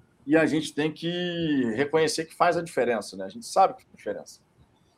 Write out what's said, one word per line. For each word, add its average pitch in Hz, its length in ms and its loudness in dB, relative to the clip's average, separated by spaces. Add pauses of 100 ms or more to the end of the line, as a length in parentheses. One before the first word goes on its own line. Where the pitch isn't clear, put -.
(260)
e 147 100 4
a 160 100 6
gente 147 280 -2
tem 156 180 0
que 165 840 -2
reconhecer 156 480 0
que - 100 -20
faz 170 220 4
a 170 60 -2
diferença, 117 540 -2
né? 95 80 -8
A 95 40 -8
gente 117 180 -16
sabe - 280 2
que - 100 -20
faz - 120 -20
diferença. 90 440 -12 (580)